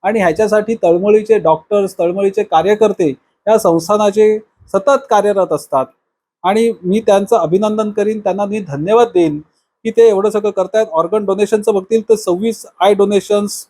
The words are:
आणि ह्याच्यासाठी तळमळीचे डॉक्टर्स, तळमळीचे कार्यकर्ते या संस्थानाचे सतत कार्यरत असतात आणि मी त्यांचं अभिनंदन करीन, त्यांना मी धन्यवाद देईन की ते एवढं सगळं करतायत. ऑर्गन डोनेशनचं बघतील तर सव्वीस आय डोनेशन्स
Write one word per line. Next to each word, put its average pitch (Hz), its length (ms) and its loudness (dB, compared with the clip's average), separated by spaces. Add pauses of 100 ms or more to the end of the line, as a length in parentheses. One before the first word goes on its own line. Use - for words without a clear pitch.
आणि 214 160 0
ह्याच्यासाठी 208 560 0
तळमळीचे 208 640 2
डॉक्टर्स, 185 600 -2
तळमळीचे 196 440 -2
कार्यकर्ते 202 680 0 (360)
या 214 120 2
संस्थानाचे 208 800 0 (300)
सतत 269 320 0 (100)
कार्यरत 196 420 0
असतात 135 340 -4 (560)
आणि 220 300 0 (100)
मी 185 180 0
त्यांचं 202 360 2
अभिनंदन 208 540 0
करीन, 208 300 -4
त्यांना 196 240 -4
मी 202 160 -6
धन्यवाद 185 540 0
देईन 156 260 0 (440)
की 226 60 -4
ते 226 180 6
एवढं 202 220 2
सगळं 208 200 -4
करतायत. 196 420 -2
ऑर्गन 170 320 -2
डोनेशनचं 208 500 0
बघतील 202 340 -2
तर 226 60 4
सव्वीस 208 520 -4 (140)
आय 196 140 4
डोनेशन्स 202 760 -2